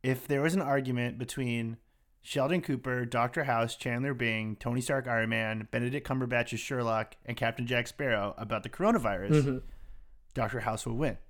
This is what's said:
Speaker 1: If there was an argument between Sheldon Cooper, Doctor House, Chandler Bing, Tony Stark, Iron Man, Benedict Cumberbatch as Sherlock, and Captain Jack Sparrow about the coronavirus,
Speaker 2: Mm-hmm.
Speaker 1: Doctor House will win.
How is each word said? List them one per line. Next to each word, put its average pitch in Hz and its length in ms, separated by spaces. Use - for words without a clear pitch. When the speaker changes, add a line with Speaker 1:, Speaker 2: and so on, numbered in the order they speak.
Speaker 1:
If 131 240
there 139 140
was 165 120
an 190 80
argument 127 560
between 117 600
Sheldon 151 400
Cooper, 123 440
Doctor 123 400
House, 117 300
Chandler 131 380
Bing, 110 440
Tony 120 240
Stark, 131 260
Iron 113 220
Man, 110 420
Benedict 123 360
Cumberbatch 123 460
as 113 60
Sherlock, 113 560
and 117 120
Captain 117 300
Jack 123 200
Sparrow 110 500
about 107 260
the 107 60
coronavirus, 113 600
Speaker 2:
Mm-hmm. 139 260
Speaker 1:
Doctor 117 280
House 110 240
will 117 100
win. 127 220